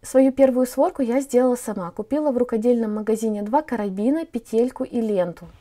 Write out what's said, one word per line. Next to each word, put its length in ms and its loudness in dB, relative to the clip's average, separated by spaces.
Свою 300 4
первую 340 4
сворку 360 -2
я 180 0
сделала 380 2
сама. 340 -8
Купила 400 -2
в 60 -2
рукодельном 580 0
магазине 460 -2
два 200 0
карабина, 640 -2
петельку 600 -2
и 160 -4
ленту. 460 -2